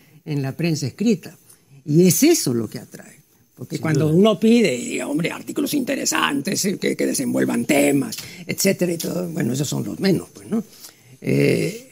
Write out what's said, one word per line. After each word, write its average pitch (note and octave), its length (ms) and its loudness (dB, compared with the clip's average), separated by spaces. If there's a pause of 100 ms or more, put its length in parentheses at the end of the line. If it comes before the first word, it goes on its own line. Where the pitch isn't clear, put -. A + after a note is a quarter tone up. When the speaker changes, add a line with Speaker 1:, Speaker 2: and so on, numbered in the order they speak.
(240)
Speaker 1:
en C#3+ 160 -4
la C3+ 160 -6
prensa D#3 300 -2
escrita. - 500 -2 (480)
Y E3 220 6
es E3+ 160 4
eso D4+ 320 4
lo A2+ 160 -2
que A#2+ 80 -14
atrae. - 420 -20 (360)
Porque D3 200 -12
Speaker 2:
Sin - 60 -8
Speaker 1:
cuando D#3 240 2
Speaker 2:
duda. D3+ 100 2
Speaker 1:
uno G#3 240 6
pide, A3 340 6
diga, B2+ 320 -6
"Hombre, D#3+ 240 -2
artículos - 440 -6
interesantes, D#3+ 920 -2
eh, G3 140 -2
que, - 180 -2
que C#3 100 -2
desenvuelvan B2 600 -2
temas, C#3+ 500 2 (300)
etcétera", F#3 480 0
y - 20 -6
todo, F3+ 320 -6
bueno, - 240 -2
esos C3+ 160 -4
son C#3 160 -4
los - 160 -8
menos, F#3+ 320 0
pues, - 160 -20
¿no? G#3+ 160 -2 (560)
Eh, C#3 720 0